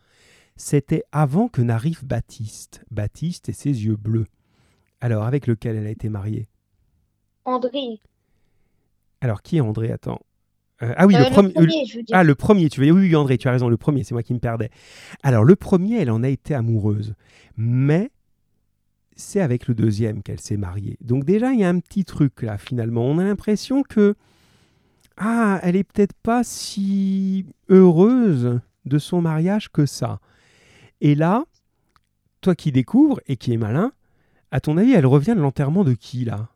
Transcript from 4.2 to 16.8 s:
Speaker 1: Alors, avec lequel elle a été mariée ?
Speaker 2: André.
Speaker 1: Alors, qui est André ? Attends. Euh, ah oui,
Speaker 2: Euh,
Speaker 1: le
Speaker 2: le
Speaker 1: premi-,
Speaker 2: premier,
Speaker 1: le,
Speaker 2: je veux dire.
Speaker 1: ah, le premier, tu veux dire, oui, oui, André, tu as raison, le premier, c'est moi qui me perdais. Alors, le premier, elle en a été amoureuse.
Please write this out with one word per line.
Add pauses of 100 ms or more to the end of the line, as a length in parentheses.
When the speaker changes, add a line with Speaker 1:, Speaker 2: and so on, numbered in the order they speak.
Speaker 1:
Alors,
avec
lequel
elle
a
été
mariée ? (1000)
Speaker 2:
André. (1200)
Speaker 1:
Alors,
qui
est
André ?
Attends. (640)
Euh,
ah
oui,
Speaker 2:
Euh,
Speaker 1:
le
Speaker 2:
le
Speaker 1:
premi-,
Speaker 2:
premier,
Speaker 1:
le,
Speaker 2:
je
veux
dire.
Speaker 1:
ah,
le
premier,
tu
veux
dire,
oui,
oui,
André,
tu
as
raison,
le
premier,
c'est
moi
qui
me
perdais. (540)
Alors,
le
premier,
elle
en
a
été
amoureuse. (420)